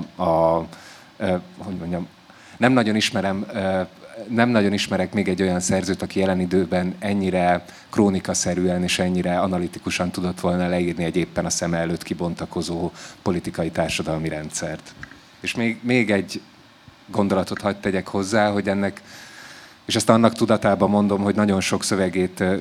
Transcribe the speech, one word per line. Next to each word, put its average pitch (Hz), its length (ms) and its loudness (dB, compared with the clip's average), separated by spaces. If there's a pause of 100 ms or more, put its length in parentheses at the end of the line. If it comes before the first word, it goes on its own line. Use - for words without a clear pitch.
(240)
a, 82 420 4 (520)
ö, 95 180 0 (220)
hogy 95 180 -10
mondjam, 87 320 -6 (500)
nem 123 140 4
nagyon 110 240 2
ismerem, 98 580 -2
ö, 95 280 -2 (460)
nem 117 220 2
nagyon 104 240 4
ismerek 95 400 -2
még 98 140 0
egy 92 140 0
olyan 90 180 2
szerzőt, 92 420 0
aki 92 180 -4
jelen 95 200 2
időben 90 600 0
ennyire 92 640 2 (240)
krónikaszerűen 90 960 2
és - 160 0
ennyire 90 400 2
analitikusan 90 720 -2
tudott 90 280 -4
volna 90 280 0
leírni 87 360 0
egy 80 120 -2
éppen 85 300 0
a 85 40 -4
szeme 85 280 -2
előtt 85 260 -2
kibontakozó 85 880 -4 (300)
politikai, 87 480 -2
társadalmi 80 600 -2
rendszert. 78 640 -8 (460)
És - 160 -6
még, 113 260 0
még 120 300 2
egy 95 300 -2 (640)
gondolatot 95 560 0
hadd 101 200 -2
tegyek 95 260 -2
hozzá, 104 440 2
hogy 101 180 0
ennek, 98 320 -2 (840)
és 113 100 -2
ezt 113 140 2
annak 113 240 6
tudatában 101 560 2
mondom, 101 320 2
hogy 98 140 2
nagyon 101 260 4
sok 92 220 -2
szövegét, 92 560 0
ö, 95 220 2